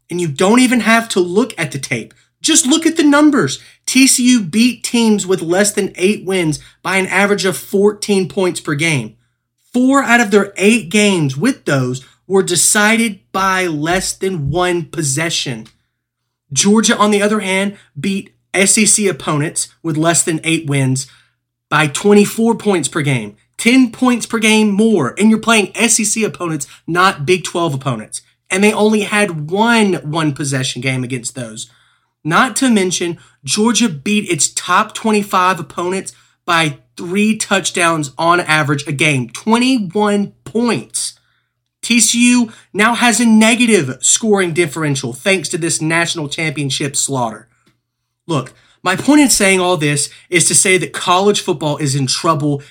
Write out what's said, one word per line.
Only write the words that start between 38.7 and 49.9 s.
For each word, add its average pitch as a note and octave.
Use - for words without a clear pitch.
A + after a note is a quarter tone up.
a D#3+
game, C#3
twenty-one G#3
points. -
T A#3
C A#3+
U A#3+
now G#3+
has A#3
a A#3+
negative A3
scoring G3
differential D3+
thanks F#3
to F3
this D#3+
national E3
championship C#3+
slaughter. A2+
Look, C#3
my F#3
point D4
in C4+
saying G3
all F3+
this D3